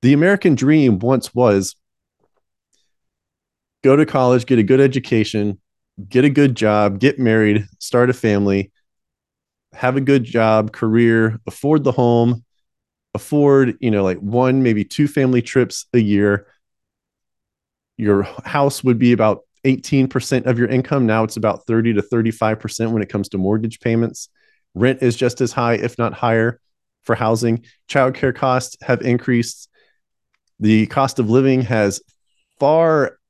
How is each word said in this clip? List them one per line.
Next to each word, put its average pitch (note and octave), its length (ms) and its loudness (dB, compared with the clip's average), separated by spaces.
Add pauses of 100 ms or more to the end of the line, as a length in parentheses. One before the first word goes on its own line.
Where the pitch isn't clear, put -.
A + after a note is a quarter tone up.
The C3 120 4
American E3+ 420 2
dream C3+ 420 2
once A#2 380 -2
was G#2 400 2 (2000)
go C3+ 120 4
to D3+ 120 4
college, B2+ 400 0
get B2+ 100 2
a A2+ 60 4
good C3 160 2
education, A2+ 800 0 (480)
get B2+ 160 2
a C#3+ 60 4
good C#3 240 2
job, G#2 440 0
get C#3 200 0
married, G#2+ 480 2 (100)
start B2 320 0
a B2 40 0
family, G2+ 580 -2 (1040)
have B2+ 240 -2
a C#3 40 -2
good C3+ 220 2
job, A2 480 0
career, A2+ 760 0
afford D3 380 -2
the C#3 80 0
home, A#2+ 520 0 (680)
afford, C#3 680 2
you A#2 100 -2
know, G#2 120 0
like, F#2 140 -2
one, B2+ 460 0
maybe G#2+ 200 0
two - 240 -2
family B2+ 360 0
trips - 500 -4
a B2 60 4
year. G2+ 480 0 (1500)
Your G#2 240 2 (220)
house C#3+ 380 -2
would B2 160 2
be A#2+ 120 4
about G#2+ 280 2 (240)
eighteen C3 440 0
percent B2+ 380 -4
of A#2+ 140 0
your A#2+ 80 0
income. B2+ 400 -2
Now A2 160 2
it's A2 120 -6
about A2 300 -4
thirty A2+ 280 0
to G2+ 100 -2
thirty-five A2 560 -2
percent A2+ 320 -6
when A2+ 100 -2
it F#2+ 80 -6
comes G2+ 200 -6
to G2 100 -6
mortgage G#2+ 400 -4
payments. A#2 500 -4 (460)
Rent B2+ 260 0
is A#2+ 140 0
just A#2+ 260 -2
as A#2+ 100 -2
high, A#2 220 -2
if A#2 240 -6
not A#2 160 -4
higher, A2+ 460 -2 (420)
for A#2 140 -2
housing. A2+ 500 -2 (240)
Childcare C3 460 -2
costs B2+ 480 -4
have A#2+ 180 -2
increased. A#2+ 680 -2 (920)
The G#2+ 260 2
cost C3+ 320 -4
of A2 140 -2
living C3 320 2
has A2 360 -2 (600)
far D#3 580 0 (120)